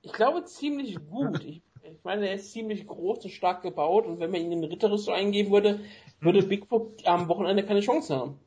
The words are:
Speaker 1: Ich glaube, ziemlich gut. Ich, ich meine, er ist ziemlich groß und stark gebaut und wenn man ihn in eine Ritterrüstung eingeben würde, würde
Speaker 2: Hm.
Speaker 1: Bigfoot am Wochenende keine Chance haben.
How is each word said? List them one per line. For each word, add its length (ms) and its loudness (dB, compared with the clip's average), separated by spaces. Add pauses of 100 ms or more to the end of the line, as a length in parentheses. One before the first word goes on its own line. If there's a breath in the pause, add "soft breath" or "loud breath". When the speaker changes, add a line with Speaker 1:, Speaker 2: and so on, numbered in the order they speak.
Speaker 1:
Ich 120 -18
glaube, 320 2
ziemlich 520 -6 (120)
gut. 340 -4
Ich, 180 -16 (220)
ich 200 -20
meine, 240 -2
er 80 -2
ist 160 -12
ziemlich 340 -6
groß 400 -4
und 60 -10
stark 320 -2
gebaut 420 2
und 140 -6
wenn 120 -2
man 100 -2
ihn 100 -4
in 120 -2
eine 80 -6
Ritterrüstung 420 0
eingeben 380 2
würde, 280 4 (400 loud breath)
würde 220 6
Speaker 2:
Hm. 80 0
Speaker 1:
Bigfoot 580 -4
am 200 2
Wochenende 380 0
keine 160 2
Chance 340 0
haben. 320 -6